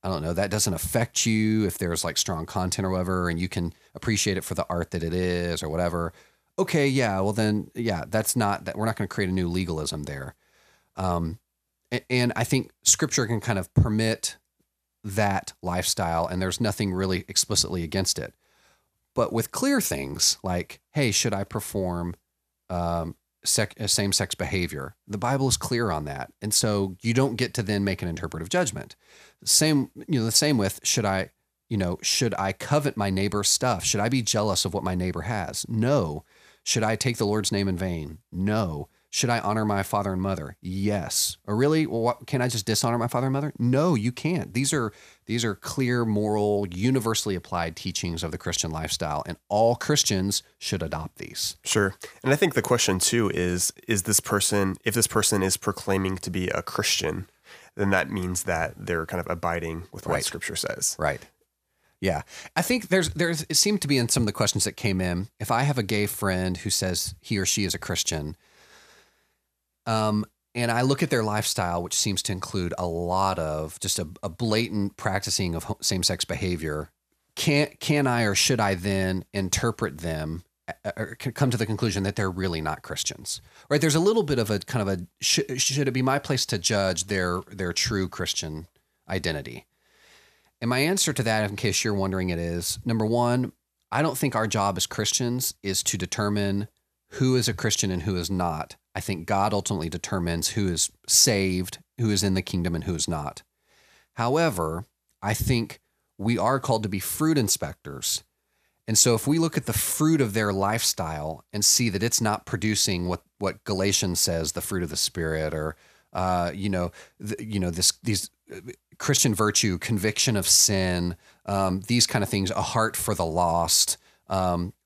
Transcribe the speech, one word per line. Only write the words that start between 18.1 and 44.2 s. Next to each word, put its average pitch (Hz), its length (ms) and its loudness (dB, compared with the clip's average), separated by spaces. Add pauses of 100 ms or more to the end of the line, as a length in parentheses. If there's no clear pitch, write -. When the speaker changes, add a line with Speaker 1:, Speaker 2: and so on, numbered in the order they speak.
Speaker 1:
it. - 160 -8 (800)
But 117 180 2
with 113 180 -2
clear 277 300 2
things 71 640 0
like, 87 380 -4 (100)
"Hey, 135 200 2
should 104 220 0
I 98 120 -2
perform, 87 720 -4 (520)
um, 85 480 -2 (280)
sec-, - 360 0
uh, 107 60 -4
same-sex 98 480 0
behavior?" 80 600 -4 (140)
The 101 80 -6
Bible 131 320 0
is 120 80 2
clear 117 340 0
on 76 140 -2
that. 69 380 -8
And 104 100 -4
so 98 480 0
you 117 140 0
don't 131 220 2
get 120 180 -2
to 117 80 -2
then 101 200 0
make 98 200 0
an 87 60 -2
interpretive 82 420 -6
judgment. - 440 -2 (480)
Same, 151 480 4 (160)
you 151 120 2
know, 110 80 2
the 117 60 0
same 147 260 4
with, 98 240 0
should - 240 0
I, 95 240 0 (400)
you 113 80 0
know, 90 240 0
should - 320 0
I 98 180 0
covet 143 460 0
my 101 100 0
neighbor's 98 400 0
stuff? 113 360 0
Should - 160 0
I 113 100 0
be 131 100 2
jealous 104 460 0
of 87 80 -4
what 101 100 -2
my 92 100 -2
neighbor 90 280 -2
has? 101 440 -4
No. 110 580 0 (380)
Should - 200 0
I 110 140 2
take 117 200 0
the 113 80 0
Lord's 104 280 0
name 98 160 2
in 92 100 0
vain? 80 400 -4 (120)
No. 92 580 -2 (200)
Should - 220 0
I 120 80 2
honor 107 260 0
my 101 180 2
father 101 300 0
and 92 80 0
mother? 92 400 -2
Yes. 98 840 -2
Or 104 100 -2
really, 151 300 2
well, 113 160 -2
what, 120 240 -2
can 127 160 0
I 127 60 2
just 117 180 -4
dishonor 117 320 2
my 120 80 0
father 127 220 0
and 131 40 0
mother? 143 260 -2
No, 135 360 4
you 117 180 0
can't. 151 400 -2